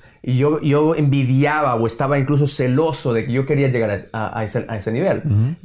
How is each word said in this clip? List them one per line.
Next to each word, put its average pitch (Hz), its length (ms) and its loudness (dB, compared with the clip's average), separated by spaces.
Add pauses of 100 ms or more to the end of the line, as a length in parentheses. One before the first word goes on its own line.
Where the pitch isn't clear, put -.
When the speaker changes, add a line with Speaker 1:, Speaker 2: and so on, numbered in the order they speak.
(240)
Speaker 1:
Y 127 140 0
yo, 151 240 2
yo 151 340 2
envidiaba 139 800 2
o 113 100 0
estaba 139 320 0
incluso 143 300 2
celoso 135 640 0
de 113 140 0
que 117 40 -4
yo 131 140 0
quería 139 240 0
llegar 110 420 -2
a, 110 180 -4
a, - 100 -8
a 110 40 -2
ese, 107 240 -4
a 113 100 -8
ese 104 140 -6
nivel. 156 320 0
Speaker 2:
Ujú. 123 420 0